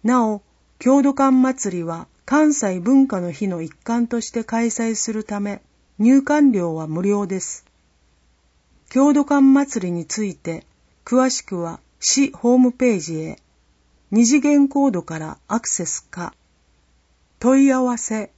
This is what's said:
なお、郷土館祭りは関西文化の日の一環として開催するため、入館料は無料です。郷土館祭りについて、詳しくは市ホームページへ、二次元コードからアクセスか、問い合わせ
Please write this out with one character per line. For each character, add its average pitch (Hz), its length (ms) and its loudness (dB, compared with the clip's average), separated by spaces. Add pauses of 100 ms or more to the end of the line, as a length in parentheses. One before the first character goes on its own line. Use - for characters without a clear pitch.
な 240 240 0
お、 208 160 -6 (360)
郷 269 240 2
土 277 100 2
館 269 200 2
祭 254 460 0
り 170 40 -6
は 165 260 -10 (160)
関 302 300 2
西 190 240 -4
文 269 300 4
化 196 120 -4
の 175 120 -6
日 196 160 -6
の 175 120 -6
一 160 120 -10 (100)
環 233 240 -2
と 233 140 -6
し - 100 -12
て 226 140 -6
開 226 220 -2
催 226 280 -4
す 220 180 -6
る 214 120 -6
た 208 160 -8
め、 202 220 -8 (360)
入 262 240 4
館 294 300 4
料 175 240 -2
は 160 100 -8
無 160 160 -6
料 202 240 0
で 185 140 -6
す。 - 260 -14 (1200)
郷 277 240 2
土 285 120 2
館 285 160 0
祭 269 480 2
り 175 40 -6
に 170 140 -8
つ 214 180 -6
い 190 120 -8
て、 - 280 -12 (400)
詳 254 240 0
し - 140 -6
く 180 180 -8
は 165 200 -10 (180)
市 269 320 0
ホ 240 240 0
ー 254 40 6
ム 247 140 4
ペ 233 260 0
ー - 20 -6
ジ 160 180 -10
へ、 156 240 -12 (680)
二 226 120 4
次 269 140 2
元 285 300 4
コ 277 180 0
ー 262 60 2
ド 175 100 -4
か 160 160 -10
ら 156 200 -12 (100)
ア 220 100 -2
ク - 100 -6
セ 170 180 -6
ス - 180 -10
か、 - 280 -12 (1080)
問 269 260 4
い 269 60 4
合 262 100 0
わ 247 160 -2
せ 220 400 -8